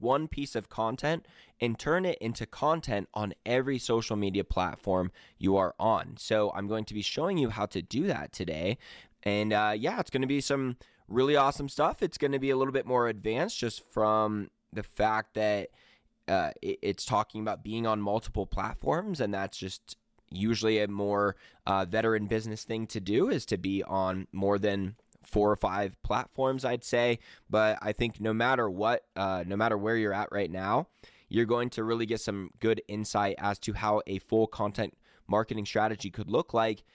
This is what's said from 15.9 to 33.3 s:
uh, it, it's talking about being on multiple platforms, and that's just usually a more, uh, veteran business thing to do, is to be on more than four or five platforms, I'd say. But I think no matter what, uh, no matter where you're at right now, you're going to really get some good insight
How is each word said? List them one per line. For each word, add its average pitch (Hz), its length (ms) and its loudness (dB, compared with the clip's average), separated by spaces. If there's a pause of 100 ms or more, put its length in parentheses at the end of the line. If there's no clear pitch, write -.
uh, 85 220 2 (100)
it, - 200 -4
it's 95 220 -2
talking 107 380 -2
about 110 200 -4
being 113 240 -4
on 107 140 0
multiple 104 460 -2
platforms, 156 760 -4
and 101 140 -2
that's 98 240 -4
just - 400 -12 (320)
usually 110 500 2
a 104 80 2
more, 101 480 0 (320)
uh, 98 160 2
veteran 107 440 2
business 110 360 -2
thing 113 240 -4
to 110 140 -6
do, 110 280 2
is 165 180 -2
to 104 100 0
be 95 260 -2
on 92 480 -2
more 98 260 2
than 98 380 0 (300)
four 104 260 4
or 104 60 2
five 98 440 -2
platforms, 131 600 -2
I'd 123 220 -2
say. 120 340 2 (300)
But 107 320 4
I 107 100 -2
think 117 300 -4
no 110 120 0
matter 120 360 2
what, 107 340 0 (140)
uh, 95 280 0
no 95 120 -4
matter 110 200 2
where 110 200 0
you're 104 160 0
at 101 180 -4
right 101 180 -2
now, 98 380 -2 (400)
you're 117 180 2
going 120 240 0
to 117 140 -4
really 117 240 0
get 110 120 -2
some 98 300 -6 (100)
good 110 280 2
insight 104 500 0